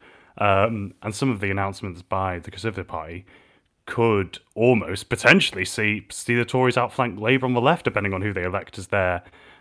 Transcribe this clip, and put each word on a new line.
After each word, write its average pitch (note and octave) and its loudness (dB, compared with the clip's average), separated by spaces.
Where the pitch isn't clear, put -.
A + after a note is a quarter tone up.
Um, G2+ 2
and G#2+ -6
some C3+ 0
of G#2 -2
the G2+ -2
announcements G2 -6
by F#2+ -4
the - -14
Conservative F#2+ -8
Party E2 -10
could G#2+ 0
almost G#2+ 2
potentially A#2+ 4
see, G#2+ -2
see - -2
the A#2+ 2
Tories B2+ 2
outflank A#2+ -2
Labour B2+ 0
on B2+ 0
the A#2+ 2
left, D#3 2
depending G2+ -2
on F#2 -4
who G#2 -2
they F#2 -4
elect F#2 -6
as F#2+ -14
their, F2+ 0